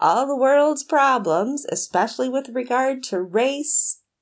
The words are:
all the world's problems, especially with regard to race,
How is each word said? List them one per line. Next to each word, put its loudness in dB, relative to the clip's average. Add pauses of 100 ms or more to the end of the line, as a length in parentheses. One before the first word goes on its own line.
all 2
the -2
world's 2
problems, 0
especially -2
with -4
regard -2
to -4
race, 0 (200)